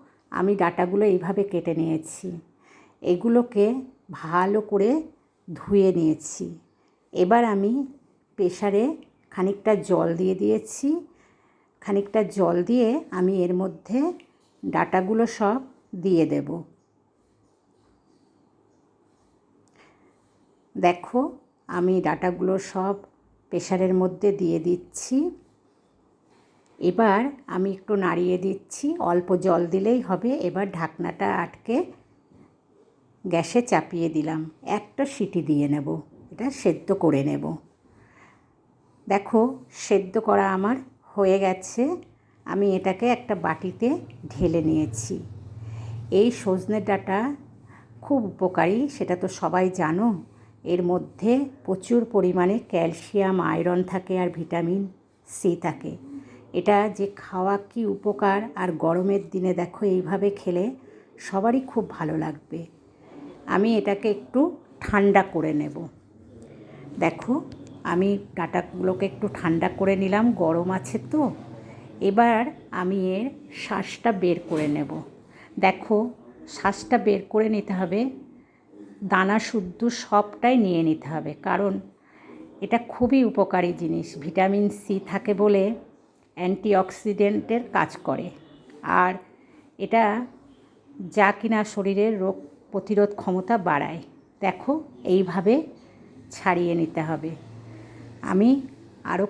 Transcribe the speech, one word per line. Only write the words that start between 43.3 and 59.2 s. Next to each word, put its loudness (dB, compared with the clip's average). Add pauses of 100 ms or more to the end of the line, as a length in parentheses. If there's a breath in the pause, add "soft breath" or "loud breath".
বাটিতে -2 (420)
ঢেলে 2
নিয়েছি। 0 (960 loud breath)
এই 6 (120)
সজনে -2
ডাঁটা 0 (840 loud breath)
খুব 0
উপকারী, 0 (100)
সেটা -4
তো -4 (120)
সবাই 2 (140)
জানো। 2 (560 soft breath)
এর 0
মধ্যে 0 (300)
প্রচুর 0 (140)
পরিমাণে 4 (120)
ক্যালসিয়াম, 0
আয়রন 0 (100)
থাকে -4
আর 0
ভিটামিন -2 (460)
সি -2
থাকে। -6 (640 loud breath)
এটা 2 (120)
যে -4 (100)
খাওয়া -2 (140)
কি -8
উপকার, 0 (160)
আর -2
গরমের 2